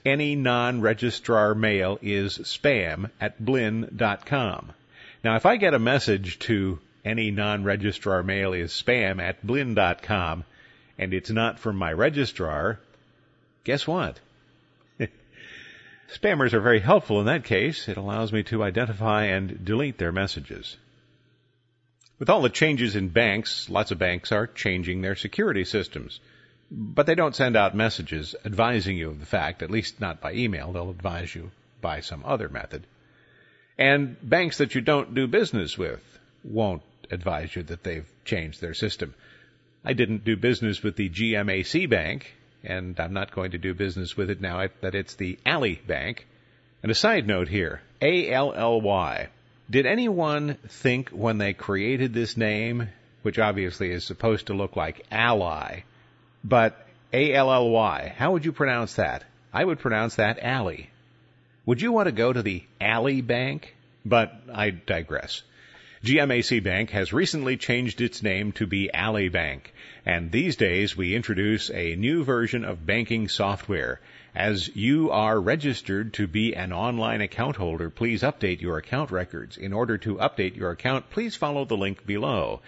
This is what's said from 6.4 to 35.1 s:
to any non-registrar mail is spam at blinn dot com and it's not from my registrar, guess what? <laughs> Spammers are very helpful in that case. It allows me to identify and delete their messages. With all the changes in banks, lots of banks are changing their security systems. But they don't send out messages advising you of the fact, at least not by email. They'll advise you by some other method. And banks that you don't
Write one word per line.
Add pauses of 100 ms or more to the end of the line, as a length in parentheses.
to (240)
any
non-registrar
mail
is
spam
at
blinn
dot
com (540)
and
it's
not
from
my
registrar, (840)
guess
what? (800)
<laughs> (1040)
Spammers
are
very
helpful
in
that
case.
It
allows
me
to
identify
and
delete
their
messages. (1400)
With
all
the
changes
in
banks,
lots
of
banks
are
changing
their
security
systems. (520)
But
they
don't
send
out
messages
advising
you
of
the
fact,
at
least
not
by
email.
They'll
advise
you (300)
by
some
other
method. (920)
And
banks
that
you
don't